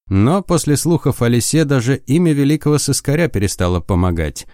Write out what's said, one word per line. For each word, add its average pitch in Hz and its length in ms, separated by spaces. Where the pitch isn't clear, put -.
Но 117 340
после 147 360
слухов 151 420
о 120 80
лисе 120 360
даже 135 320
имя 165 360
великого 143 460
сыскаря 143 500
перестало 90 520
помогать. 87 720